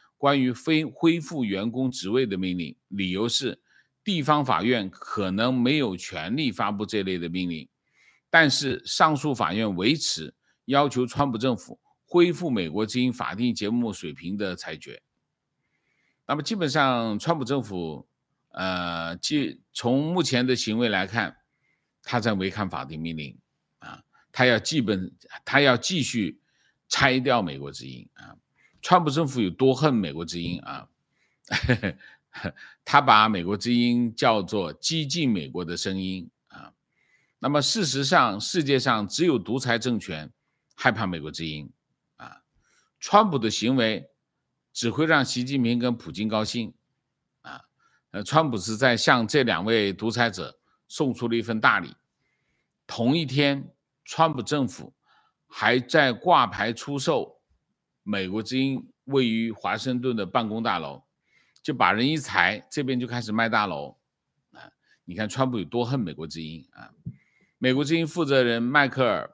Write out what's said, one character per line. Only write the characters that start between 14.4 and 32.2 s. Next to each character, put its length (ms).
裁 200
决。 260
那 100
么 60
基 140
本 120
上 520
川 180
普 80
政 160
府， 480
呃， 680
既-， 440
从 400
目 120
前 220
的 100
行 240
为 100
来 160
看， 300
他 180
在 140
违 160
抗 180
法 180
定 140
命 160
令。 220
啊， 220
他 140
要 120
基 240
本-， 320
他 160
要 140
继 260
续 400
拆 320
掉 220
美 180
国 120
之 140
音。 280
啊， 220
川 220
普 80
政 160
府 140
有 80
多 260
恨 180
美 200
国 120
之 160
音 200
啊？ 260
<laughs> 1400